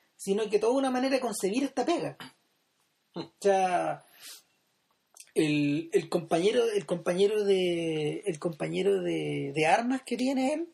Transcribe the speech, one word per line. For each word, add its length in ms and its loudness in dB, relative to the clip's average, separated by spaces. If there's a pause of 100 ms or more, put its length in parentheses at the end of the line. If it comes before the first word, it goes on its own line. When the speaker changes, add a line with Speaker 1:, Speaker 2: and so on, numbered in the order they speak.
(160)
Speaker 1:
sino 320 -2
que 120 2
toda 140 2
una 180 2
manera 240 2
de 40 -2
concebir 440 -2
esta 200 -2
pega. 320 -2 (960)
Speaker 2:
Hmm. 100 -8
Speaker 1:
O 180 -16
sea, 640 2 (1300)
el, 580 0
el 160 0
compañero, 640 2
el 160 -2
compañero 560 0
de, 840 0
el 120 -4
compañero 640 -2
de, 500 -4
de 140 2
armas 400 2
que 100 -4
tiene 380 0
él, 200 -6